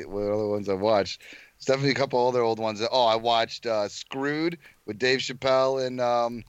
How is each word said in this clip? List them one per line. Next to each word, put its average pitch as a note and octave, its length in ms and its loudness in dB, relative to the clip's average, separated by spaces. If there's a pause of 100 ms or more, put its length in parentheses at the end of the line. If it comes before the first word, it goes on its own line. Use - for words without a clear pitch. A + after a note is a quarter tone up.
what G2+ 140 -4
other G#2 240 0
ones G#2 220 -2
I've F#2+ 120 0
watched. G2+ 420 2
There's - 420 -20
definitely C3+ 260 2
a A#2+ 40 2
couple B2+ 340 0
other B2 140 2
old A2+ 160 0
ones. A2 220 -4 (120)
Oh, B2+ 140 4
I A2+ 100 4
watched, A#2 500 0
uh, G#2+ 220 0
Screwed D3+ 720 -6 (280)
with G#2+ 120 -8
Dave B2+ 200 2
Chappelle C3 640 0
and, B2+ 160 -4
um, A#2+ 480 0